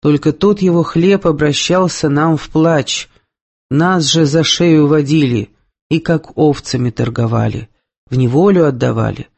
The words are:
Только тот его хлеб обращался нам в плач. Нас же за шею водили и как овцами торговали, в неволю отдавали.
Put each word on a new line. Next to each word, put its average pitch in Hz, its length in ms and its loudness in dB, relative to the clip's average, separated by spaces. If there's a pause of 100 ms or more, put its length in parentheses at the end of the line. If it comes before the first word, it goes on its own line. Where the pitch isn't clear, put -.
Только 147 320 0
тот 202 280 0
его 170 220 2
хлеб 190 420 0
обращался 160 840 0
нам 156 260 0
в - 140 -8
плач. 160 600 -2 (600)
Нас 170 340 0
же 151 220 0
за 151 180 0
шею 156 440 2
водили 143 640 0 (380)
и 160 100 0
как 160 380 -4
овцами 135 520 0
торговали, 113 800 -4 (400)
в 127 80 -2
неволю 160 480 2
отдавали. 117 720 -2